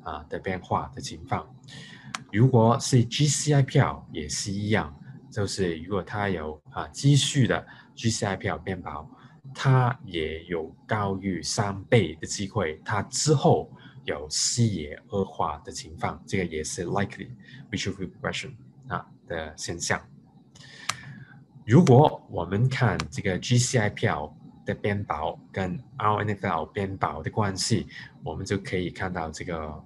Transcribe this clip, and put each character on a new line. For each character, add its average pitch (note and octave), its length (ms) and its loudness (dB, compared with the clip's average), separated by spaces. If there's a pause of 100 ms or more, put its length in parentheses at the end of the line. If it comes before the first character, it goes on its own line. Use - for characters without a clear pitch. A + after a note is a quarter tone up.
啊， D#2 260 -10
的 F2 80 -6
变 F#2 240 -4
化 D#2+ 320 -2
的 - 80 -12
情 - 240 -12
况。 - 260 -6 (800)
如 A2+ 160 6
果 A#2 320 6
是 A#2+ 240 4
G - 220 2
C D3 260 2
I C#3 120 6
票 D#2+ 480 2
也 D2+ 180 -8
是 - 220 -4
一 G#2 180 -4
样， D#2+ 260 0 (360)
就 G2+ 160 -2
是 F2 300 -2
如 F2+ 180 -6
果 F2+ 80 -2
它 G2+ 260 -4
有， D#2 400 -6
啊， E2+ 200 -8
继 C#3 260 4
续 C3 320 2
的 E2+ 180 0 (300)
G A2+ 160 -2
C G#2+ 160 -2
I F#2+ 80 0
票 F2+ 240 -4
变 F#2 200 -6
薄， D#2 300 -10 (460)
它 B2+ 500 4
也 E2 380 -6
有 E2 240 -4 (180)
高 G2+ 320 -2
于 F#2+ 240 -2
三 G2 440 -4
倍 F2+ 360 4
的 F2 60 -12
机 G2+ 200 -6
会， E2 380 -4
它 - 160 -2
之 - 320 0
后 C#3 380 4 (320)
有 D2+ 260 -6
视 - 340 0
野 E2 460 -2
恶 G2 160 0
化 D#2 400 -4
的 - 60 -12
情 - 260 -12
况， E2+ 300 -4
这 G2+ 100 -2
个 F#2 80 2
也 D#2 180 -6
是 F2 220 -6
likely F#2+ 440 -4 (420)
visual G2+ 240 -4
field F#2 160 -10 (100)
progression， - 300 -6 (360)
啊， F2 200 -6 (200)
的 D#2+ 300 -8
现 E2+ 220 -8
象。 E2+ 200 -2 (1700)
如 C#3 180 10
果 C#3 460 10
我 F#2 160 -4
们 G#2 240 2
看 A2 260 2 (140)
这 - 140 -8
个 F#2 160 0
G B2 180 2
C A#2+ 220 4
I G#2 100 2
票 D#2 420 -2 (360)
的 G2+ 80 -2
变 G2+ 280 -2
薄 D#2 360 -4 (120)
跟 F#2+ 320 -4 (140)
R G#2+ 200 2
N G#2 120 -2
F G#2+ 160 -4
L E2 220 0
变 G2 280 -6
薄 D#2 280 -2
的 - 80 -8
关 G2 260 -2
系， F#2 300 -2 (360)
我 E2+ 120 -8
们 F#2+ 100 -8
就 G#2 140 -2
可 F#2+ 180 -6
以 F2+ 140 -4
看 F#2 200 -6
到 E2 200 -6
这 E2 120 -12
个 D#2+ 420 -8